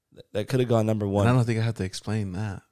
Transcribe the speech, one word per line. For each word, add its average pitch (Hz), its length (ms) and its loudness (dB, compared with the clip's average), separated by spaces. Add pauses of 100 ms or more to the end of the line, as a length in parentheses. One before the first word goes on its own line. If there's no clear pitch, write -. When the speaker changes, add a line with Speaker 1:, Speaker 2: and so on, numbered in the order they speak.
(140)
Speaker 1:
Th-, - 200 -20
that 104 140 -4
could 131 120 0
have 127 100 2
gone 113 160 4
number 107 220 0
one. 101 200 4
Speaker 2:
And 120 60 4
I 131 40 6
don't 123 80 4
think 113 140 -2
I 110 40 0
have 113 120 -2
to - 80 -4
explain 101 500 -6
that. 95 280 -8 (100)